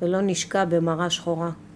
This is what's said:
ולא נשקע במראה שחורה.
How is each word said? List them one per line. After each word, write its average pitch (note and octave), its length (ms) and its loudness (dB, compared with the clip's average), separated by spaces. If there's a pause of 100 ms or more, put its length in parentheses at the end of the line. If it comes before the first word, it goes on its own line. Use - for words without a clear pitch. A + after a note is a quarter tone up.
ולא F3+ 200 2
נשקע G3 440 0
במראה E3 460 2
שחורה. E3+ 400 -2 (260)